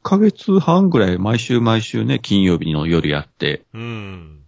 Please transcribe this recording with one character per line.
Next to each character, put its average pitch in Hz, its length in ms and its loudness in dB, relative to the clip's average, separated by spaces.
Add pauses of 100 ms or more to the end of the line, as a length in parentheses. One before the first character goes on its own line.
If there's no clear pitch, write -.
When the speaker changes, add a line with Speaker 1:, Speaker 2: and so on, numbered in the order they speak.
Speaker 1:
ヶ 190 160 0
月 202 420 2
半 180 300 2
ぐ 131 80 2
ら 95 120 2
い 90 80 -2
毎 107 200 -2
週 120 220 -2
毎 113 220 2
週 110 220 -6
ね、 131 140 -2
金 98 240 0
曜 87 160 2
日 80 140 -4
の 76 140 -2
夜 82 220 0
や 73 120 -2
っ - 80 -16
て。 - 360 -6 (100)
Speaker 2:
う 110 40 -14
ん。 95 680 -14